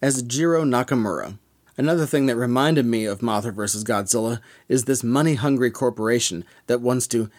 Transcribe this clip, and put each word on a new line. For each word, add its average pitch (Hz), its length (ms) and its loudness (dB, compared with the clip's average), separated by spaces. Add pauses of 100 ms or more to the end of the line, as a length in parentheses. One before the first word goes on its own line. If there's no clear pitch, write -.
as 135 200 0
Jiro 160 420 0
Nakamura. 117 760 0 (380)
Another 156 300 0
thing 139 220 2
that 120 80 2
reminded 127 500 2
me 113 200 0
of 101 160 -4
Mothra 110 300 -2
versus 104 320 -4
Godzilla 113 560 -2 (300)
is 127 160 2
this 131 180 0
money-hungry 131 680 2
corporation 113 760 -2 (220)
that 120 140 0
wants 123 260 0
to 110 320 -2